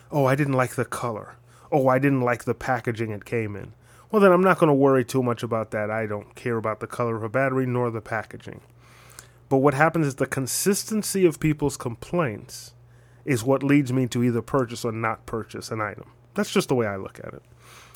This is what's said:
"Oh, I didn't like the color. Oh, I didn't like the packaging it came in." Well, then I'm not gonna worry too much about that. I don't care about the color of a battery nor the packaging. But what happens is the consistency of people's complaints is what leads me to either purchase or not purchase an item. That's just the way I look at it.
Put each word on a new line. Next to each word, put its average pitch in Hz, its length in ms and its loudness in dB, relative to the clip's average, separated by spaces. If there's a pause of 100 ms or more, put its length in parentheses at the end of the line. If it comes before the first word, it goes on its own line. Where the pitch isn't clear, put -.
(120)
"Oh, 147 140 2
I 131 80 4
didn't 139 200 0
like 127 200 0
the 127 100 -2
color. 110 520 -8 (360)
Oh, 135 160 2
I 131 120 4
didn't 135 220 2
like 120 240 0
the 117 100 -2
packaging 117 560 -4
it 104 140 -10
came 110 300 -4
in." 95 180 -14 (360)
Well, 214 100 2
then 196 120 10
I'm 180 120 6
not 185 140 6
gonna 156 160 6
worry 135 320 4
too 131 160 0
much 120 220 -2
about 113 260 -4
that. 107 220 -4
I 110 160 -4
don't 104 260 -10
care 117 240 -4
about 107 220 -4
the 113 80 -8
color 117 280 -4
of 107 80 -6
a 113 60 -8
battery 131 380 0
nor 123 240 -2
the 113 100 -8
packaging. - 600 -10 (880)
But 135 80 4
what 135 180 4
happens 160 320 2
is 131 80 -4
the 135 100 -2
consistency 190 1000 -2
of 156 120 -2
people's 147 380 0
complaints - 960 -6 (500)
is 123 200 -2
what 135 180 2
leads 139 320 4
me 131 140 2
to 120 160 0
either 117 180 2
purchase 120 420 -2
or 120 80 -2
not 110 360 -4
purchase - 420 -10
an 113 100 -6
item. 104 260 -6 (280)
That's - 180 -2
just - 180 0
the 139 60 2
way 113 120 0
I 101 80 -6
look - 240 -12
at - 140 -14
it. - 100 -18 (520)